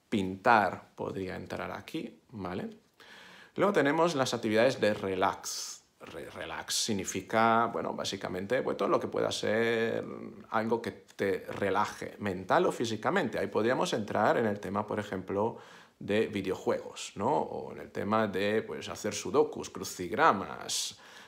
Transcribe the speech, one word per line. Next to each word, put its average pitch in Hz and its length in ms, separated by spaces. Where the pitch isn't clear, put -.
pintar 95 880
podría 95 420
entrar 90 360
aquí, 156 480
¿vale? 98 400
Luego 190 160
tenemos 160 420
las 131 200
actividades 113 460
de 107 140
relax. 95 880
Re-, - 300
relax 80 440
significa, 113 1000
bueno, - 220
básicamente, 98 680
pues, - 140
todo 196 120
lo 156 120
que - 80
pueda - 240
ser 113 720
algo 113 300
que - 120
te - 560
relaje 98 720
mental 101 460
o - 60
físicamente. 123 680
Ahí 98 100
podríamos 127 440
entrar 113 440
en 117 100
el 104 140
tema, 101 260
por 104 140
ejemplo, 101 580
de 107 300
videojuegos, 98 880
¿no? 101 140
O 147 420
en 73 80
el 76 100
tema 107 380
de, 104 340
pues, - 260
hacer 101 260
sudokus, 120 560
crucigramas. 95 1300